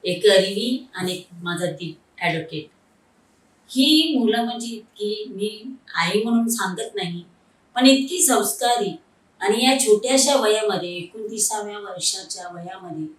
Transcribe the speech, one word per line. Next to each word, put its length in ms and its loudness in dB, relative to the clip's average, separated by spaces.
एक 220 0
रिवी 680 4
आणि 180 -4
एक 140 -10
माझा 240 -4
दीप 320 -8
ॲडव्होकेट, 440 -4
ही 480 4
मुलं 240 2
म्हणजे 240 -6
इतकी, 640 -8
मी 360 -6
आई 280 0
म्हणून 260 2
सांगत 460 -4
नाही, 280 -6
पण 120 6
इतकी 360 6
संस्कारी 760 0
आणि 240 2
या 160 4
छोट्याशा 560 4
वयामध्ये, 540 0
एकोणतीसाव्या 880 -6
वर्षाच्या 680 -8
वयामध्ये 500 -12